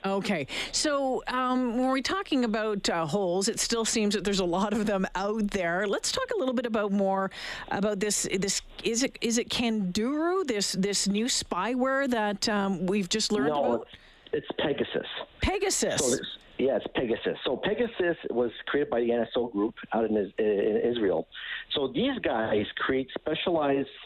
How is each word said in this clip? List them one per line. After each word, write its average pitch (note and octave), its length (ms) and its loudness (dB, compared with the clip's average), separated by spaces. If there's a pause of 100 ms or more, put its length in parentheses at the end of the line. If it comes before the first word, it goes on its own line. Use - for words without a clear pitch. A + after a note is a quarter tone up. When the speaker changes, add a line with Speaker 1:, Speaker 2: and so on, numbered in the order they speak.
Speaker 1:
Okay. G3 420 0 (260)
So, C#4 540 0
um, B3+ 500 0
when B3+ 100 2
we're C4 140 2
talking D#4+ 420 0
about, G#3+ 460 0
uh, E3 160 2
holes, F#3+ 420 2
it F#3+ 100 0
still A3+ 280 0
seems G#3+ 300 2
that F#3+ 100 -2
there's G3+ 160 2
a F3+ 40 2
lot F#3+ 280 2
of G#3+ 120 0
them F#3+ 300 0
out G3+ 360 0
there. F#3 360 0
Let's - 240 -2
talk C5 240 -2
a - 20 0
little C4 160 0
bit A#3+ 120 0
about G#3+ 260 0
more F#3+ 400 2 (380)
about G3 320 0
this, G#3 260 0 (100)
this, G3 240 0 (220)
is A3+ 200 0
it, - 180 -4
is A3+ 160 0
it - 120 -2
Kangaroo, A#3+ 920 0
this, G#3 300 -2
this G3 340 0
new G#3 200 0
spyware C4 840 0
that, G#3 400 0
um, G3 360 0
we've G3 220 0
just G#3+ 240 0
learned A#3 160 2
Speaker 2:
No, D4 160 2
Speaker 1:
about? A#3+ 240 0 (460)
Speaker 2:
it's, - 100 -2
it's - 160 -6
Pegasus. - 480 -2 (340)
Speaker 1:
Pegasus. F4 600 2
Speaker 2:
So B2 140 4
it's, - 120 -6 (320)
yeah, B2+ 160 2
it's - 180 -2
Pegasus. A2 520 0
So C3+ 100 0
Pegasus G#3 640 0 (140)
was A#2 200 2 (140)
created C#3+ 240 0
by A#2+ 100 2
the A#2 140 2
N A#2 80 2
S A2+ 160 -2
O A#2+ 100 2
group G#2 280 0 (180)
out A2+ 100 2
in G#2+ 140 2
Is-, G2+ 200 0
in G#2+ 460 2
Israel. G#2 460 2 (440)
So C#3+ 140 0
these G#3+ 340 0
guys A2 440 0 (100)
create C3+ 320 0 (100)
specialized D3 680 0 (180)